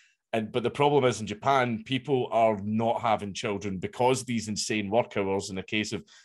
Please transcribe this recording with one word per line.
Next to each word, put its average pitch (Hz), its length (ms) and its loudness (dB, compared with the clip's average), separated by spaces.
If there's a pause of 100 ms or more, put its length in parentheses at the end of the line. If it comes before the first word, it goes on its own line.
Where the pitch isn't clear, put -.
(320)
and, 110 200 -2
but 120 100 -2
the 113 80 0
problem 143 340 4
is 110 160 2
in 107 60 -6
Japan, 120 580 0
people 131 460 -2
are 110 320 4
not 110 380 0
having 107 320 0
children 98 460 -4
because 123 460 0
these 113 240 -4
insane 104 420 -2
work 117 260 0
hours, 98 340 -2
in 95 60 -6
the 95 60 -6
case 107 300 -2
of 95 100 -6 (220)